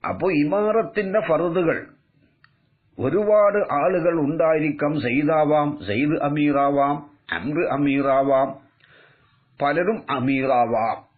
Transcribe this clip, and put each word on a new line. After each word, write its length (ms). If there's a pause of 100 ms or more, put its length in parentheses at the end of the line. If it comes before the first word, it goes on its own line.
അപ്പോ 260
ഇമാറത്തിന്റെ 880
ഫർദുകൾ 580 (1200)
ഒരുപാട് 600 (140)
ആളുകൾ 480
ഉണ്ടായിരിക്കാം. 800
സെയ്ദാവാം, 680 (180)
സെയ്ദ് 360
അമീറാവാം, 760 (360)
അംർ 260 (140)
അമീറാവാം, 760 (1120)
പലരും 380 (120)
അമീറാവാം 880 (200)